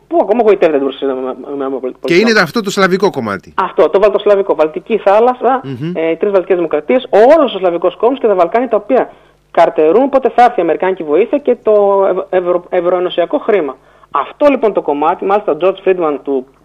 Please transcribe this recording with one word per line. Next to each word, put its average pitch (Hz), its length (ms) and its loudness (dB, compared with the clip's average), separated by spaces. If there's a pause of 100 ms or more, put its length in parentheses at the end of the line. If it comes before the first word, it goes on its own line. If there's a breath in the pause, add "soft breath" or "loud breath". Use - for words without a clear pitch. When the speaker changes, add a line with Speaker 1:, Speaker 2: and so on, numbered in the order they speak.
Speaker 1:
που 330 140 -2
ακόμα 220 200 0
γοητεύεται 180 360 2
την 139 100 -2
προστασία 135 280 -6
των 131 200 -8 (120)
Ηνωμένων 139 320 -8
Πολιτειών. 127 260 -10
Speaker 2:
Και 175 100 0
είναι 220 240 2
αυτό 185 220 -2
το 196 80 -6
σλαβικό 190 400 0
κομμάτι. 101 520 -8
Speaker 1:
Αυτό, 180 280 2
το 190 100 0
βαλτοσλαβικό, 196 560 2
Βαλτική 156 420 -4
θάλασσα, 247 640 2
Speaker 2:
Μμμ. 135 320 -8
Speaker 1:
ε, 160 140 -4
οι 165 60 -2
τρεις 202 160 -2
βαλτικές 185 240 0
δημοκρατίες, 175 540 -2
ο-, 226 280 6
όλος 240 180 0
ο - 20 -6
σλαβικός 175 380 -2
κόσμος 262 240 0
και 240 80 -2
τα 202 80 2
Βαλκάνια, 185 340 0
τα 214 80 0
οποία 202 320 0 (420 loud breath)
καρτερούν 160 580 2
πότε 262 200 0
θα 240 140 4
έρθει 240 160 2
η - 20 0
αμερικάνικη 175 420 -2
βοήθεια 175 340 0
και 247 260 0
το 202 460 2
ευ-, 185 200 -4
ευρω-, 180 400 -2
ευρωενωσιακό 180 680 -2
χρήμα. 165 400 -2 (340 soft breath)
Αυτό 147 380 -2
λοιπόν 233 240 0
το 180 80 0
κομμάτι, 156 440 -2
μάλιστα 202 260 -2
ο 147 100 -2
George 180 240 0
Friedman 170 380 0
του, 135 220 -4 (200)